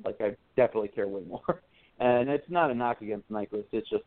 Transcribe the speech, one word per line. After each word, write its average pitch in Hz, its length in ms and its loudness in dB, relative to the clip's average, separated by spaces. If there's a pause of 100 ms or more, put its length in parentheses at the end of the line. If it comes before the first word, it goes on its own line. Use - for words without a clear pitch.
Like, - 200 -6
I 104 120 0 (220)
definitely 110 320 2
care 101 200 -4
way 98 200 -6
more. - 380 -6
<laughs> - 40 -20 (300)
And 123 280 4
it's 147 220 -2
not 165 220 4
a - 20 -2
knock 120 280 -2
against 104 280 -6
Nyquist. 104 400 -4
It's 110 180 -4
just 107 180 -2